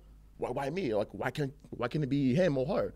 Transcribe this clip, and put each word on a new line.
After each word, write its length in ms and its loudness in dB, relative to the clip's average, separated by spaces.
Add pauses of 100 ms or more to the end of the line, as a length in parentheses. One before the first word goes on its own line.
(380)
why, 120 -2
why 200 -2
me? 240 -2
Like, 180 2
why 180 -4
can't, 220 -2 (180)
why 180 -4
can't 160 -2
it 60 -2
be 240 4
him 220 4
or 100 0
her? 300 0